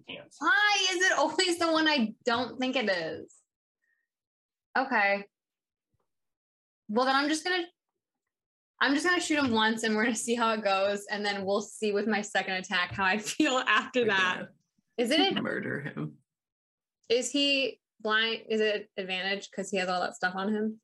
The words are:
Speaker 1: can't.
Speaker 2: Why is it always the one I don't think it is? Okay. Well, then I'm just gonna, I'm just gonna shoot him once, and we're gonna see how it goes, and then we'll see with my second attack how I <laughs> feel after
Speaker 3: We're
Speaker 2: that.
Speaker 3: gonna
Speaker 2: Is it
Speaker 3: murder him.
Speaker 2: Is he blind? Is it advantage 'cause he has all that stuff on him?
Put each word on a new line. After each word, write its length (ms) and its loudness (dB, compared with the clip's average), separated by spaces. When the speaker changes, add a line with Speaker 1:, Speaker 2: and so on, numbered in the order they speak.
Speaker 1:
can't. 320 -16
Speaker 2:
Why 540 2
is 120 -2
it 120 4
always 420 2
the 120 2
one 180 2
I 240 2
don't 340 -2
think 180 -2
it 120 0
is? 460 -4
Okay. 480 2
Well, 160 2
then 100 4
I'm 120 4
just 160 0
gonna, 200 0
I'm 140 4
just 120 2
gonna 160 2
shoot 220 0
him 80 0
once, 320 2
and 120 2
we're 80 2
gonna 120 0
see 200 -2
how 180 0
it 100 -4
goes, 480 0
and 140 -4
then 200 -4
we'll 160 0
see 300 -4
with 160 0
my 140 0
second 340 -4
attack 380 -2
how 100 -2
I 140 2
<laughs> 20 -6
feel 380 0
after 340 2
Speaker 3:
We're 60 2
Speaker 2:
that. 280 2
Speaker 3:
gonna 140 -10
Speaker 2:
Is 140 0
it 300 4
Speaker 3:
murder 400 -4
him. 320 -8
Speaker 2:
Is 200 0
he 500 0
blind? 500 0
Is 120 0
it 340 -2
advantage 580 -4
'cause 160 -8
he 80 -2
has 120 0
all 100 0
that 160 -4
stuff 200 -4
on 180 -4
him? 300 -4